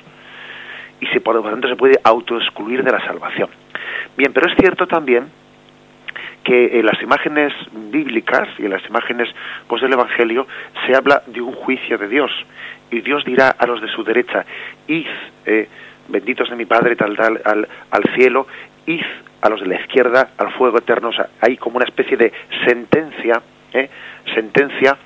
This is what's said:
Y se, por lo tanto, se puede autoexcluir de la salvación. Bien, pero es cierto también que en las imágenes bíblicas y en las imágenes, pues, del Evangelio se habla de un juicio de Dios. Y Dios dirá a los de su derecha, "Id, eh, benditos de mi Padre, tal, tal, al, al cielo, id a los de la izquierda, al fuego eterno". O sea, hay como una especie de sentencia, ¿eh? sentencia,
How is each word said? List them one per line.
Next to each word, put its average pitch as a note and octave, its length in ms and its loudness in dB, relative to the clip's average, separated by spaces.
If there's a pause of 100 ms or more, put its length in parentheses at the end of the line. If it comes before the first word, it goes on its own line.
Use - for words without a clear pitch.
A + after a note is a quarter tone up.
(1000)
Y - 80 -8
se, - 140 0
por A2+ 140 0
lo A2+ 60 0
tanto, A2 280 -4
se B2 80 -4
puede C3 260 6
autoexcluir A#2 800 0
de C3 80 2
la G2+ 80 2
salvación. - 480 -6 (720)
Bien, C3 160 2
pero D#3+ 160 4
es - 100 -4
cierto F3+ 260 4
también C#3+ 420 2 (1160)
que B2 340 4
en A2+ 80 4
las G#2+ 160 2
imágenes D3 520 0 (180)
bíblicas A#2 800 -2 (100)
y G#2 60 -4
en G2 60 -2
las F#2+ 140 -6
imágenes, A#2 440 -4 (400)
pues, A#2 120 -2
del C3 120 2
Evangelio A#2+ 520 2 (400)
se B2 80 2
habla C3+ 340 4
de A#2+ 120 -10
un B2 140 -6
juicio B2+ 440 -4
de G2+ 120 -6
Dios. C3 220 0 (580)
Y A#2 100 -2
Dios C#3+ 240 -2
dirá C3 340 4
a A#2+ 80 0
los A#2+ 160 0
de A2 60 -8
su A2 160 -6
derecha, A2+ 400 0 (460)
"Id, D#3 180 -2 (380)
eh, G#2+ 240 0 (400)
benditos A2+ 400 -2
de A#2+ 80 -8
mi A#2 80 -6
Padre, A#2 320 2
tal, G#2 180 -2
tal, A2 300 2
al, G#2+ 200 2 (260)
al G2+ 120 2 (100)
cielo, B2+ 320 4 (420)
id - 180 -4 (380)
a G#2+ 60 6
los G#2+ 120 -2
de G2 60 -6
la F2+ 120 -2
izquierda, B2+ 580 2
al G2+ 160 -2
fuego B2 240 2
eterno". A2+ 320 0
O G#2+ 40 -6
sea, - 140 -2 (140)
hay A#2+ 160 2
como A#2 200 -4
una B2 80 2
especie - 300 -2
de A2 160 4 (320)
sentencia, A#2+ 800 0 (320)
¿eh? C3+ 160 0 (460)
sentencia, C3 720 2